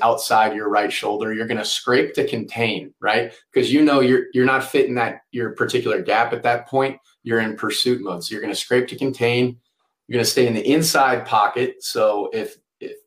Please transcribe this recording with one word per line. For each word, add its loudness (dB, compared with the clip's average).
outside 2
your -4
right 2
shoulder, -4
you're -4
gonna -4
scrape 0
to 0
contain, -4
right? 0
'Cause 2
you 6
know 4
you're, 4
you're 4
not 2
fitting 0
that, -2
your -6
particular -2
gap 0
at -6
that 0
point. -2
You're 0
in -4
pursuit -2
mode. -8
So -10
you're -8
gonna -6
scrape 0
to -12
contain. 0
You're -4
gonna 2
stay 2
in 0
the -2
inside 2
pocket. 0
So 0
if, -6
if -14